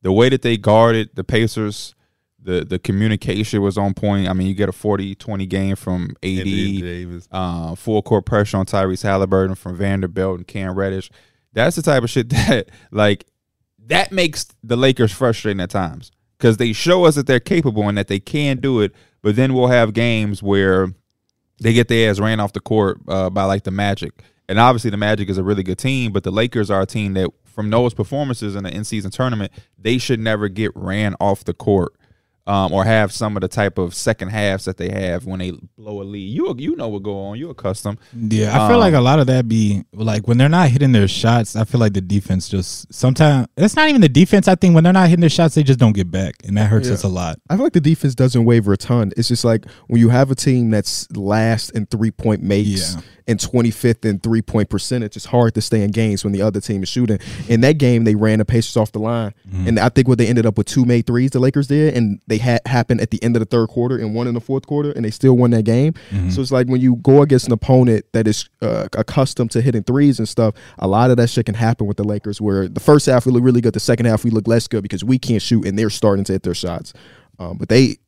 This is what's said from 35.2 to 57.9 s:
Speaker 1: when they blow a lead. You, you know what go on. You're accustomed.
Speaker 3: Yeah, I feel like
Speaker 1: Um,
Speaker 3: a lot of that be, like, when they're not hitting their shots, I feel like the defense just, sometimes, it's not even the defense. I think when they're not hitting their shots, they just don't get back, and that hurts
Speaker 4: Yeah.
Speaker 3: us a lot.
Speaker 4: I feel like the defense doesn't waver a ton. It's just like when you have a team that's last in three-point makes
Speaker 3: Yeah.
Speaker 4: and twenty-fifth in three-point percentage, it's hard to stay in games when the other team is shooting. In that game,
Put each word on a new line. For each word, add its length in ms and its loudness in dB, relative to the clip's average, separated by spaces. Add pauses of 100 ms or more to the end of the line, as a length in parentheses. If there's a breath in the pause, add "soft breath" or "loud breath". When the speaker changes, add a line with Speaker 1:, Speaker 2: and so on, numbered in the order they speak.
Speaker 1:
when 100 -10
they 140 -8 (260)
blow 240 -14
a 20 -12
lead. 300 -12
You, 240 -4
you 180 -6
know 120 -8
what 160 -8
go 220 -8
on. 120 -12
You're 140 -14
accustomed. 480 -8 (180 soft breath)
Speaker 3:
Yeah, 460 0
I 40 2
feel 120 6
like 160 4
Speaker 1:
Um, 60 4
Speaker 3:
a 20 2
lot 160 4
of 80 2
that 200 2
be, 360 0 (100)
like, 340 -4
when 120 2
they're 100 4
not 200 4
hitting 240 4
their 140 6
shots, 480 0
I 80 0
feel 160 -2
like 140 2
the 80 -2
defense 480 -2
just, 420 -6
sometimes, 640 2
it's 200 0
not 140 4
even 120 4
the 80 6
defense. 380 4
I 80 4
think 180 4
when 100 6
they're 100 6
not 160 6
hitting 120 4
their 80 6
shots, 240 2
they 100 2
just 160 4
don't 140 6
get 160 -2
back, 340 -4
and 140 -2
that 120 2
hurts 180 2
Speaker 4:
Yeah. 80 0
Speaker 3:
us 80 -6
a 60 -2
lot. 280 -4 (140)
Speaker 4:
I 40 0
feel 100 0
like 80 -2
the 80 2
defense 340 0
doesn't 300 2
waver 280 4
a 40 2
ton. 380 -2
It's 120 -2
just 180 -2
like 200 0 (220 loud breath)
when 140 2
you 80 6
have 220 2
a 40 0
team 360 0
that's 440 -4
last 560 -2
in 140 -6
three-point 560 -2
makes 540 -2
Speaker 3:
Yeah. 60 -12 (260 loud breath)
Speaker 4:
and 120 0
twenty-fifth 640 -2
in 140 0
three-point 500 -2
percentage, 460 -6
it's 100 -16
hard 280 2
to 80 -2
stay 220 0
in 80 -2
games 320 -2
when 100 -2
the 80 -2
other 180 0
team 220 -6
is 80 -8
shooting. 300 0 (280 loud breath)
In 140 4
that 160 4
game, 280 2